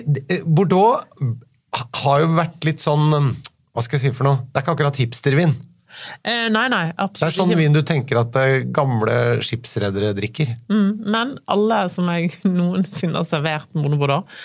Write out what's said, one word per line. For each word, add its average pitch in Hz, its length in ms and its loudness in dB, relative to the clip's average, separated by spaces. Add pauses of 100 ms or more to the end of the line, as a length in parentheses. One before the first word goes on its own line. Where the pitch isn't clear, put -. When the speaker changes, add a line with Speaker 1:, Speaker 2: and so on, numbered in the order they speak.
(240)
Speaker 1:
eh, 180 220 -4
Bordeaux 185 580 4 (720)
ha-, - 140 -8 (180)
har 143 180 4
jo 165 100 2
vært 165 320 -2
litt 156 160 -2
sånn, 151 300 2
um, 143 180 2 (460)
hva 120 100 -2
skal 147 140 -2
jeg 127 60 0
si 120 100 0
for 135 100 0
noe? 139 140 2
Det - 180 -8
er 139 60 0
ikke 170 100 -2
akkurat 143 240 0
hipstervin. 139 540 2 (680)
Speaker 2:
Eh, 233 300 -2
nei, 220 220 2
nei, 202 160 0
Speaker 1:
Det 165 100 -6
er 190 80 -2
Speaker 2:
absolutt 165 320 -2
Speaker 1:
sånn 185 160 2
Speaker 2:
ikke. 165 80 4
Speaker 1:
vin 147 160 4
du 156 100 4
tenker 131 360 0
at, 117 180 -2
eh, 135 200 4 (140)
gamle 120 440 2 (240)
skipsredere 104 720 -2
drikker. 156 400 -4 (140)
Speaker 2:
Mm, 202 200 2 (140)
men 226 320 -2 (100)
alle 208 440 2
som 180 180 -2
jeg 170 320 0
<laughs> - 80 -2
noensinne 180 720 0
har 170 80 -4
servert 151 480 -4
moden 147 240 0
Bordeaux, 143 260 0 (200)